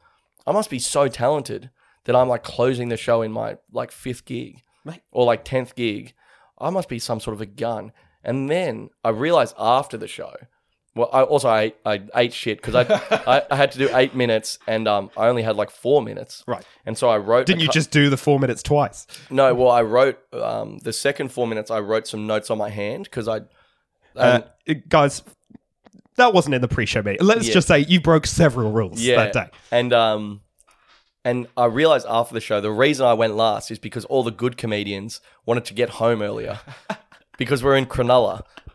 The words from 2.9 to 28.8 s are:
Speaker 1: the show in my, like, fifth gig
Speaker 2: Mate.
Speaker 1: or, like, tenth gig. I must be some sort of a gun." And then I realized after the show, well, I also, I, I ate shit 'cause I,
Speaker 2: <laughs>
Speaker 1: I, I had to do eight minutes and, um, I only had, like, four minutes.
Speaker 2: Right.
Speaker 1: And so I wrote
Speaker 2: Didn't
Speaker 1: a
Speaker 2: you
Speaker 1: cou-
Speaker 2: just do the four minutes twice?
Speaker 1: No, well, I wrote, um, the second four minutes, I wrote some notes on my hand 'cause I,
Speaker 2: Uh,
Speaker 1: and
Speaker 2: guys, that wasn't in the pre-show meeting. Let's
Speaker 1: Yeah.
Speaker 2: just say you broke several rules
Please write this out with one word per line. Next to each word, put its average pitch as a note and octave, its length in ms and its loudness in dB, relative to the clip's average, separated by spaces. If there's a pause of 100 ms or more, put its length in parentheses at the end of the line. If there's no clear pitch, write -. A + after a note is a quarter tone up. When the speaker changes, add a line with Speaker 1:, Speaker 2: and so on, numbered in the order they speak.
Speaker 1:
the A2+ 80 -4
show A#2 240 0
in A2 100 -6
my, A2 240 -8 (160)
like, A#2+ 180 -8
fifth - 360 -12
gig A#2+ 340 -12 (240)
Speaker 2:
Mate. E3+ 160 -16 (100)
Speaker 1:
or, B2 140 2
like, A#2 220 4
tenth C3 280 -4
gig. A2 380 -6 (460)
I C#3 100 -6
must F#3 220 -4
be A#2+ 80 -8
some A2 220 -6
sort A#2 120 -8
of G#2 80 -10
a G#2+ 60 -10
gun." A2 460 -8 (300)
And C3+ 280 -4
then C3+ 400 -4 (120)
I A#2 60 0
realized C3 500 0
after A#2 380 0
the G#2+ 120 -12
show, - 260 -14 (640)
well, A#2+ 160 0
I C3 120 4
also, C3 240 2
I, A2 240 2 (120)
I G#2 180 -2 (120)
ate B2 180 2
shit - 300 -6
'cause A#2 140 -4
I, B2 60 6
Speaker 2:
<laughs> G3 280 -2 (160)
Speaker 1:
I, C3+ 240 4
I C#3 60 0
had C#3 160 2
to B2 60 -8
do C3+ 160 2
eight C3 200 2
minutes A#2 540 -2
and, A2 180 -2
um, G2+ 300 0
I G#2+ 100 0
only A#2+ 160 2
had, A2 140 -2
like, G#2 160 -2
four C#3+ 280 2
minutes. G#2+ 460 -10
Speaker 2:
Right. A2 180 -8 (220)
Speaker 1:
And A2+ 100 -6
so B2+ 140 2
I A2+ 80 4
wrote A#2 280 2
Speaker 2:
Didn't F#3 120 2
Speaker 1:
a E3 60 -2
Speaker 2:
you D3+ 40 0
Speaker 1:
cou- B2 40 0
Speaker 2:
just D#3 180 0
do C#3+ 180 4
the C#3 80 2
four C#3+ 220 2
minutes B2 240 -2
twice? - 440 -2 (220)
Speaker 1:
No, C3 260 4
well, B2 180 4
I A#2+ 100 4
wrote, A#2+ 380 2 (120)
um, A2 520 -6
the A#2 80 -6
second C#3 400 -4
four A#2+ 160 -4
minutes, A2 220 -6
I A2 100 -2
wrote G#2+ 260 -2
some G#2+ 220 -8
notes G#2+ 200 -2
on A2 100 -2
my G#2+ 120 -4
hand G#2+ 400 -8
'cause A2+ 160 -8
I, A2 140 -4 (720)
Speaker 2:
Uh, B2 280 4 (260)
Speaker 1:
and D#3 200 -4
Speaker 2:
guys, C#3+ 360 2 (920)
that B3+ 160 6
wasn't D3 220 2
in B2+ 80 0
the A#2+ 60 0
pre-show A2 340 -2
meeting. G2+ 240 0
Let's A3+ 220 2
Speaker 1:
Yeah. G#3+ 60 0
Speaker 2:
just F3+ 140 4
say D#3 120 6
you E3 200 2
broke D#3+ 260 4
several B2+ 440 2
rules G#2+ 320 -2